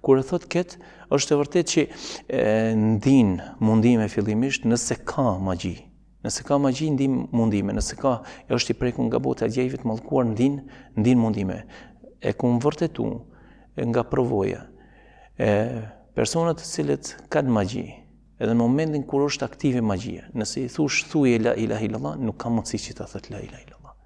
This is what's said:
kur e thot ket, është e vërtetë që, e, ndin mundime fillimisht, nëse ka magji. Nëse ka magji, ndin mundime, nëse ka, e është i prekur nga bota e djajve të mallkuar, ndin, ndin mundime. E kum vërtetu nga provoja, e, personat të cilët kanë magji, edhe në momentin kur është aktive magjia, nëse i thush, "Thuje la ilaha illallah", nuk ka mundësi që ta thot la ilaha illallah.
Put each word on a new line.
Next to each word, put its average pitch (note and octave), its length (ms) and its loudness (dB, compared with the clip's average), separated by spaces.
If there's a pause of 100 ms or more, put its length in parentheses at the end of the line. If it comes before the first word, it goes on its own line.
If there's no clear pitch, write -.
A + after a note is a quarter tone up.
kur C3 140 8
e C3 80 -2
thot - 240 -4
ket, F3 260 -2 (380)
është C#3+ 200 2
e C#3+ 60 2
vërtetë D#3+ 340 0
që, D#3 100 4 (420)
e, - 180 0 (520)
ndin A2+ 380 6 (280)
mundime A2 480 4
fillimisht, A2 580 0
nëse A#2 380 0
ka A#2+ 360 0
magji. F2+ 340 -2 (500)
Nëse - 220 -6
ka C#3+ 100 4
magji, C#3+ 380 0
ndin C3 220 2 (180)
mundime, G#2+ 400 2
nëse - 240 -4
ka, C3 160 2 (320)
e B2 80 0
është A#2+ 180 -2
i - 60 -6
prekur B2 280 -2
nga A#2 140 0
bota B2+ 240 -2
e A2+ 80 -2
djajve B2+ 280 -2
të A#2+ 80 -4
mallkuar, A#2+ 420 0
ndin, C3+ 300 2 (360)
ndin A#2+ 220 6
mundime. G2+ 420 -2 (560)
E - 200 0
kum A#2+ 240 2
vërtetu D3 480 -2 (800)
nga A#2 180 0
provoja, A2+ 560 0 (760)
e, A2 140 2 (640)
personat E3 460 0
të - 100 -14
cilët C#3+ 400 -4 (180)
kanë C3+ 240 2
magji, G#2 320 0 (540)
edhe A2 100 0
në A#2 80 4
momentin C#3+ 480 0
kur C#3+ 220 0
është C#3 180 -4
aktive B2 380 -2
magjia, F#2+ 500 -4
nëse - 300 -4
i B2+ 80 -6
thush, D3 380 0
"Thuje C3 280 4
la A2+ 160 2
ilaha A2 320 -2
illallah", A#2 320 -6
nuk A2+ 200 -4
ka A#2+ 120 -6
mundësi A2+ 380 -2
që - 100 -14
ta - 80 -10
thot - 240 -14
la G#2 80 -12
ilaha - 240 -16
illallah. - 220 -20 (220)